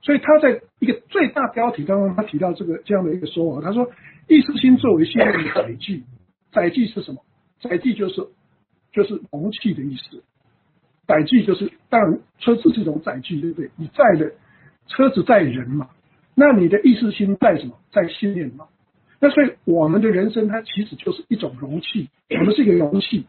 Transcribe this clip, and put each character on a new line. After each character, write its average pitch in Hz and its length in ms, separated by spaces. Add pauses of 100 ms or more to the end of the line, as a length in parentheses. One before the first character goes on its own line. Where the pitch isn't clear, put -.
所 285 140
以 - 20
他 302 220
在 269 220 (180)
一 220 80
个 - 120 (100)
最 349 180
大 269 220
标 233 200
题 156 140
当 196 160
中， 196 160
他 214 80
提 151 160
到 180 140
这 190 120
个， 165 200
这 202 100
样 185 100
的 156 80
一 180 60
个 156 80
说 165 260
法， 143 80
他 170 100
说： 247 200 (360)
意 311 140
识 - 120
心 254 240
作 208 180
为 - 100
信 - 160
念 - 100
的 165 220
载 - 200
具， 175 280 (500)
载 175 200
具 226 160
是 - 160
什 139 100
么？ - 80 (400)
载 180 160
具 233 160
就 190 160
是， - 160 (680)
就 202 120
是 202 180 (100)
容 165 200
器 214 240
的 135 80
意 135 120
思。 - 280 (840)
载 156 160
具 214 240
就 190 80
是， - 180 (180)
当 233 120
然 175 180 (200)
车 233 160
子 233 180
是 220 80
一 - 20
种 156 200
载 - 160
具， 147 220
对 170 100
不 160 100
对？ 127 140
你 160 180
载 196 240
的， 156 140 (560)
车 269 240
子 190 120
载 220 160
人 123 300
嘛， 139 200 (440)
那 285 180
你 185 160
的 202 140
意 247 140
识 214 160
心 196 240
载 185 220
什 127 100
么？ 120 80 (160)
载 185 160
信 202 260
念 160 220
嘛。 151 100 (560)
那 277 80
所 294 140
以 247 80 (140)
我 165 240
们 196 120
的 220 60
人 208 240
生 220 160
它 220 140
其 214 240
实 - 100
就 - 160
是 - 160
一 233 80
种 127 240
容 143 220
器， - 280 (200)
我 165 160
们 208 100
是 277 80
一 - 20
个 196 80
容 175 280
器。 - 280